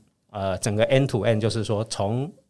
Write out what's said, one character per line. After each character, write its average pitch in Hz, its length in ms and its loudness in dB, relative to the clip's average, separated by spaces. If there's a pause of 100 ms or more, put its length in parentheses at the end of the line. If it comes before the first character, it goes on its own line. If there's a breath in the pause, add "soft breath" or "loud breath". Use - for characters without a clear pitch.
(320)
呃， 98 260 -4
整 101 180 -2
个 107 120 4
end 135 200 4
to 101 180 0
end， 110 140 2
就 110 100 0
是 113 140 -2
说 104 220 -2
从， 120 440 -4 (200)